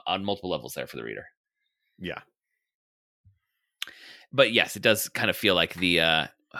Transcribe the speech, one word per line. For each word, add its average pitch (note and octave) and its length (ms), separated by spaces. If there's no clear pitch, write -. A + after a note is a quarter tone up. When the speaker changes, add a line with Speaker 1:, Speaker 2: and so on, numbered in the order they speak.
Speaker 1:
on G2 180
multiple G2 260
levels C2+ 240
there B1+ 120
for - 100
the A#1 80
reader. G#1+ 220
Speaker 2:
Yeah. F2 220
Speaker 1:
But B2+ 200
yes, A2+ 240
it G2+ 60
does A2 260
kind - 220
of F2 60
feel G2+ 180
like E2+ 200
the, F2 260
uh, D#2+ 260